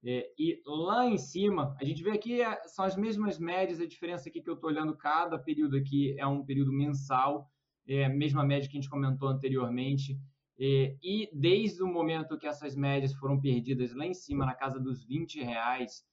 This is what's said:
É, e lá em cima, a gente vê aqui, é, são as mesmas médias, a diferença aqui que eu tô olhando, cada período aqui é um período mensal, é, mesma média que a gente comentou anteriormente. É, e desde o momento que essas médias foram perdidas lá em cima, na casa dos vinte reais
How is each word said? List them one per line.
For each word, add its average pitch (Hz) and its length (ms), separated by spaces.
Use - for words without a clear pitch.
É, 123 340
e 165 260
lá 185 420
em 214 120
cima, 180 600
a 135 40
gente 160 200
vê 208 80
aqui, 233 280
é, 226 260
são - 180
as 190 120
mesmas 208 420
médias, 175 420
a 170 60
diferença 170 420
aqui 160 120
que - 80
eu 160 80
tô 160 120
olhando, 156 280
cada 160 420
período 151 380
aqui 139 420
é 139 80
um 139 180
período 135 280
mensal, 139 800
é, 135 220
mesma 139 360
média 139 260
que - 60
a 139 40
gente 135 100
comentou 135 380
anteriormente. 131 880
É, 135 420
e 202 300
desde 175 500
o 185 40
momento 160 520
que - 80
essas 147 300
médias 139 380
foram 139 260
perdidas 123 540
lá 147 120
em - 80
cima, 139 320
na 127 80
casa 131 240
dos 127 260
vinte 151 380
reais 120 720